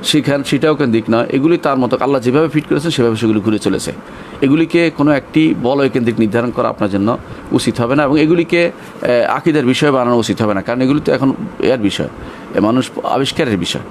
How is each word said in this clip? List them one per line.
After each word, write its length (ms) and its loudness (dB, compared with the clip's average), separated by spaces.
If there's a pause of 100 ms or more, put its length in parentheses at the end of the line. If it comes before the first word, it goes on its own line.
সেখান, 400 0
সেটাও 320 0
কেন্দ্রিক 340 0
নয়। 200 2
এগুলি 280 2
তার 200 0
মতো 220 0
আল্লাহ 220 0
যেভাবে 280 2
ফিট 180 -2
করেছেন, 240 0
সেভাবে 240 2
সেগুলি 240 2
ঘুরে 200 0
চলেছে। 320 -2 (500)
এগুলিকে 560 2
কোনো 140 4
একটি 500 2
বলয় 280 2
কেন্দ্রিক 300 0
নির্ধারণ 320 2
করা 180 -2
আপনার 200 -4
জন্য 280 0 (340)
উচিত 300 0
হবে 140 0
না, 80 2
এবং 160 2
এগুলিকে, 520 2 (300)
এ, 240 2
আকীদার 400 0
বিষয় 260 2
বানানো 260 2
উচিত 240 0
হবে 120 2
না, 80 -2
কারণ 200 -2
এগুলি 240 2
তো 80 2
এখন 200 2 (260)
এর 180 2
বিষয়, 300 -2 (480)
এ, 40 0
মানুষ 320 0 (120)
আবিষ্কারের 540 -2
বিষয়। 340 -4